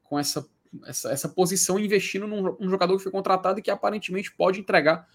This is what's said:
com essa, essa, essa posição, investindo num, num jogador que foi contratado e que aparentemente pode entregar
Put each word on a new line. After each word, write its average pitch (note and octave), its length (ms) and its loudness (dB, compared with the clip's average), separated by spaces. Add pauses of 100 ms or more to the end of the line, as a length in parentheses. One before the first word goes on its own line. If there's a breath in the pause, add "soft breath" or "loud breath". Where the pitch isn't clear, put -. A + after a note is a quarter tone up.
com - 160 -6
essa, C#3+ 320 -4 (360)
essa, - 260 -6
essa C#3+ 180 -4
posição, F#3 500 2
investindo G3 460 0
num, G3+ 340 -2
num F#3 100 -2
jogador F#3 280 2
que F#3+ 60 -4
foi F#3 80 -6
contratado F#3+ 480 0
e - 20 -10
que - 80 -6
aparentemente G3+ 680 -2
pode F#3+ 240 2
entregar F3 560 2